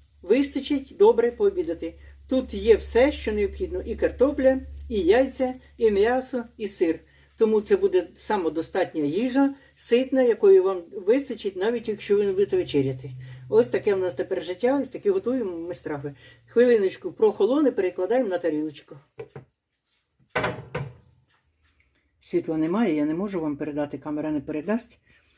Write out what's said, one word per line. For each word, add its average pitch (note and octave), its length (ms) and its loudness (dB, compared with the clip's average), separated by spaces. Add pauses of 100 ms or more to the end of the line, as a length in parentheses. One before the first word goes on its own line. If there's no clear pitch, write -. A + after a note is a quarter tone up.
(220)
вистачить C4+ 760 0
добре A#3 320 6
пообідати. E3+ 680 -2 (300)
Тут C4 240 -2
є G#3 220 4
все, B3+ 360 2
що - 200 -6
необхідно. F#3+ 500 -4
І A3+ 140 -8
картопля, C4+ 640 2 (300)
і A3 100 -2
яйця, B3+ 560 2 (220)
і A3 140 2
м'ясо, A#3+ 540 0 (120)
і G#3+ 100 -8
сир. E3 320 -2 (420)
Тому G#3+ 200 2
це G#3 160 2
буде F#3 380 2
самодостатня E3+ 840 -4
їжа, B3 540 0 (200)
ситна, C4 460 0
якої G#3+ 380 6
вам F#3 320 0
вистачить, G#3 640 -2
навіть A3+ 340 -4
якщо G3+ 280 0
ви G3+ 80 2
не G3 60 0
будете G3 260 0
вечеряти. C3+ 540 -2 (380)
Ось A#3+ 180 4
таке G3+ 260 0
в F#3+ 60 0
нас F3 140 -2
тепер F3 300 -4
життя, A#3+ 380 0
ось - 80 -6
такі G3+ 200 -4
готуємо G3 480 -2
ми E3+ 160 -8
страви. D3 420 -10 (320)
Хвилиночку G#3+ 640 2
прохолоне, A3+ 600 2
перекладаємо F#3+ 580 -2
на F3+ 80 -2
тарілочку. D3+ 600 -6 (3250)
Світла D#3+ 380 -4
немає, E3+ 380 0
я D3 100 0
не D#3 80 -2
можу F#3+ 280 -4
вам D3 160 -4
передати, D3 400 -6
камера D3+ 340 -6
не D3+ 100 -4
передасть D#3 580 -6 (380)